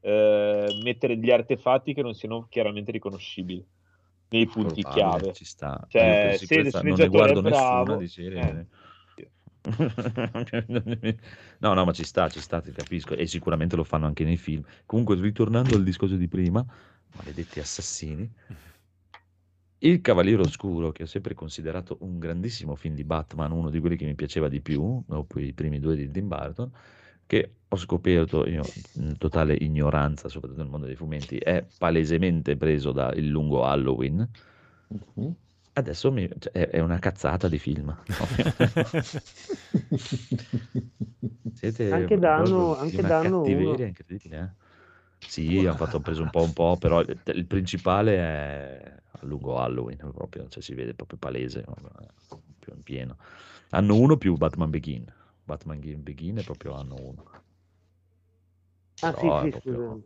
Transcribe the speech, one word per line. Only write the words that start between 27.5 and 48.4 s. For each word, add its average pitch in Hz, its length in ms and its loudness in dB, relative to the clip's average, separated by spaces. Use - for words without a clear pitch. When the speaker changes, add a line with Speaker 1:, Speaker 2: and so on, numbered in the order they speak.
Speaker 2:
ho 98 80 -2
scoperto, 85 720 2
io, 76 260 -4
in 76 240 -4
totale 78 400 2
ignoranza, 73 680 0
soprattutto 69 340 -10
nel 71 80 -8
mondo 71 160 -8
dei 65 100 -8
fumetti, 76 420 -8
è 85 280 0
palesemente 82 800 2
preso 73 360 2
da 67 220 0
Il 78 140 0
lungo 73 360 2
Halloween. 67 640 2
Speaker 3:
Mhm. 110 440 -8
Speaker 2:
Adesso 135 380 0
mi... 98 160 -2
cioè, - 140 -10
è, 87 160 0
è - 120 0
una 85 180 2
cazzata 90 500 0
di 80 100 0
film. 76 380 -4
<laughs> - 1160 0
Siete 113 380 -4
Speaker 4:
Anche 98 280 2
Speaker 2:
proprio - 0 -
Speaker 4:
danno, 175 560 4
Speaker 2:
di 170 80 -4
Speaker 4:
anche - 0 -
Speaker 2:
una 175 160 2
Speaker 4:
danno - 20 6
Speaker 2:
cattiveria 160 720 2
Speaker 4:
uno. - 0 -
Speaker 2:
incredibile, 87 520 -12
eh? 95 320 -10
Sì, 85 420 0
hanno 80 100 2
fatto, 78 240 -2
preso 80 220 -4
un 80 80 -2
po', 85 120 4
un 82 100 2
po', 85 260 4
però 85 220 4
il, - 260 -2
il 87 200 -2
principale 98 680 2
è 71 840 -6